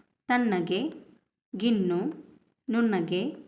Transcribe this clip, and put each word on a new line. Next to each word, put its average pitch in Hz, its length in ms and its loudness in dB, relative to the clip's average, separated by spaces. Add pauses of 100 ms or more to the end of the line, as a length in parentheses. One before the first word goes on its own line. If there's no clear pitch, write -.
(260)
ತಣ್ಣಗೆ, 202 540 0 (760)
ಗಿಣ್ಣು, 185 440 2 (720)
ನುಣ್ಣಗೆ, 214 680 0 (120)